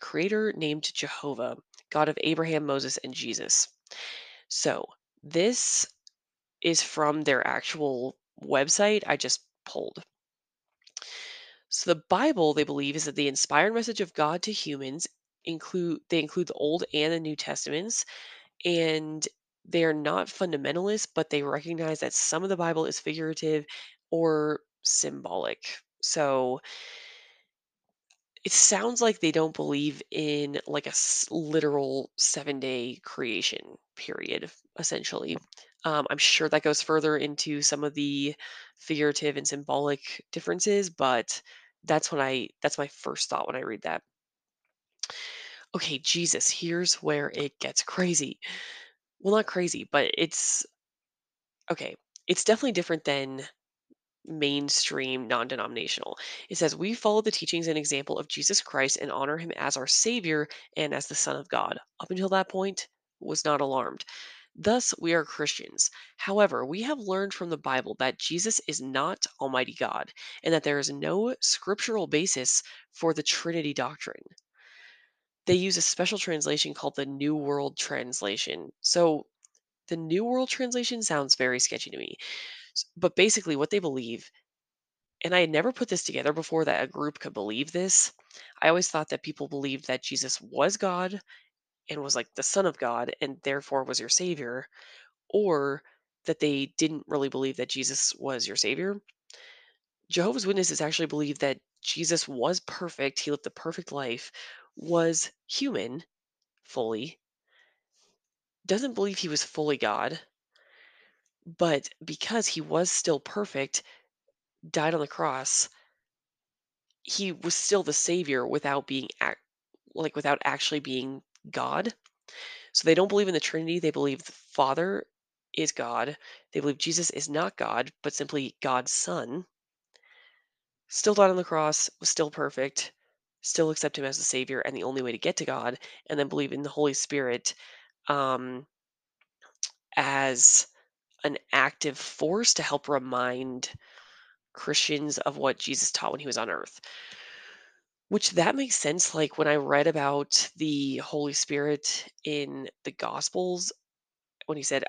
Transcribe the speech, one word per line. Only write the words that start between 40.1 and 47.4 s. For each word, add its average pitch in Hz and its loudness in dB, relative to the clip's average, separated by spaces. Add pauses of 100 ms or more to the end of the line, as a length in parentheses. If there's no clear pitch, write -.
differences, 180 0
but 127 0 (440)
that's 156 2
when 151 0
I, 131 0 (140)
that's - 0
my 143 -2
first - -6
thought - -2
when - -4
I 131 -6
read 120 -8
that. 82 -4 (1700)
Okay, 156 -4
Jesus, - 2
here's 170 0
where 147 0
it 143 -6